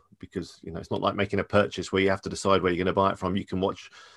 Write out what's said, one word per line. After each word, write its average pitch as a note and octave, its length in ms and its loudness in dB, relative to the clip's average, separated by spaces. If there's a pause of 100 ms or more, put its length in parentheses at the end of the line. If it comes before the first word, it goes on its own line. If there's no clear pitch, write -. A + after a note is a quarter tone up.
(200)
because, - 420 -10
you E2+ 100 -12
know, F2 80 -10
it's F2+ 120 -10
not G2 100 -4
like F#2+ 140 0
making G2 240 0
a F2+ 40 0
purchase - 480 0
where F#2+ 120 2
you F#2+ 80 4
have F#2+ 100 -2
to F#2 80 -8
decide F#2 320 2
where F2+ 100 2
you're F2 140 0
gonna F2+ 80 2
buy F#2+ 180 4
it G2+ 60 -6
from. F#2 180 -2
You G2 100 -4
can F#2 160 -4
watch, F#2 280 -4 (280)